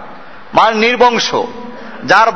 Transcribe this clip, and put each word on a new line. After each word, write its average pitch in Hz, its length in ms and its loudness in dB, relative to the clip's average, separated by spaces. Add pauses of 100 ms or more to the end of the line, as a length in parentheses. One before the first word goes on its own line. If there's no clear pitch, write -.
(540)
মানে 214 220 4
নির্বংশ, 233 580 0 (720)
যার 202 320 4